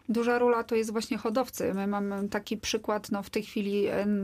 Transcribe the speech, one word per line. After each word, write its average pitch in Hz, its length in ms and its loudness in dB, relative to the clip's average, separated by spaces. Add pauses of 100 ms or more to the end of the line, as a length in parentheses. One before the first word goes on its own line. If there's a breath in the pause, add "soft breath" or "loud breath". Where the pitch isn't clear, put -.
Duża 233 300 2
rola 240 260 4
to 233 100 -2
jest 226 180 2
właśnie 220 260 -2
hodowcy. 226 560 0
My 196 120 -2
mamy 202 420 -2
taki 208 280 -4
przykład, 214 540 -2
no, 202 120 0
w - 80 -14
tej 220 120 -2
chwili, 202 440 0
e, 196 200 0 (180)